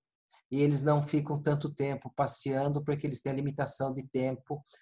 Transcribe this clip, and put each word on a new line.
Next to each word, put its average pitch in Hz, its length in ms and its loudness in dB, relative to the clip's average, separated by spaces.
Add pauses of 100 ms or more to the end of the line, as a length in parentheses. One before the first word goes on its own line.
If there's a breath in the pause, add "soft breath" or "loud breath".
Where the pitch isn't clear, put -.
(500 soft breath)
e 139 120 0
eles 147 200 4
não 147 220 4
ficam 147 380 0
tanto 147 320 0
tempo 139 420 -4
passeando, 143 680 0
porque 147 220 0
eles 143 160 -4
têm 139 100 -2
a 135 40 -2
limitação 135 580 -2
de 135 100 -6
tempo 131 600 -4 (180 soft breath)